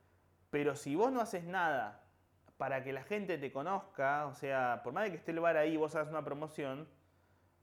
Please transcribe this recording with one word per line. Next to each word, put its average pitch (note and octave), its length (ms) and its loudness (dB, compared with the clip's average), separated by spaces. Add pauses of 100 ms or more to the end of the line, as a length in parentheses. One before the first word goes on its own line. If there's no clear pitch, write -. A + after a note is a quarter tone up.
(500)
Pero C#3+ 260 2
si C#3+ 200 -4
vos A#3 160 4
no B3 100 2
haces F#3 220 -4
nada D#3 600 -2 (520)
para C3+ 260 0
que C3+ 100 -4
la C3 100 -6
gente G3 340 -2
te C#3 140 -4
conozca, D3 760 0
o C3 60 -8
sea, B2+ 500 0
por B2 100 -4
más G3+ 120 0
de G3 60 -2
que D#3 60 -6
esté - 140 -6
el E3 80 -2
bar E3 180 6
ahí D#3 160 4
y D#3 40 2
vos D3+ 180 2
hagas D3+ 140 0
una D#3 140 -2
promoción, D3 640 -6 (760)